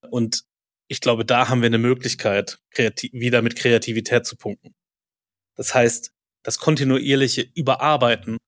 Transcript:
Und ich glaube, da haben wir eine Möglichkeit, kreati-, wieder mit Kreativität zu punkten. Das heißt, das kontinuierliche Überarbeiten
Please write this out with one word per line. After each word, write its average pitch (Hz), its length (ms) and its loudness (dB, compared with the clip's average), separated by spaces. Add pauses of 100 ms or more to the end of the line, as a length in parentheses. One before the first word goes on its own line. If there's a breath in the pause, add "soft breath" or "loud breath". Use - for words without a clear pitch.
Und 117 340 -4 (440)
ich - 140 -10
glaube, 113 240 0
da 120 240 2
haben 123 120 2
wir 117 60 4
eine 113 120 2
Möglichkeit, 117 800 -2 (120)
kreati-, 117 420 -2
wieder 120 280 0
mit 117 140 -2
Kreativität 117 680 0
zu - 120 -10
punkten. - 360 -12 (800)
Das - 180 -8
heißt, 120 380 2 (320)
das - 160 -6
kontinuierliche 135 840 2 (140)
Überarbeiten 127 840 0 (100)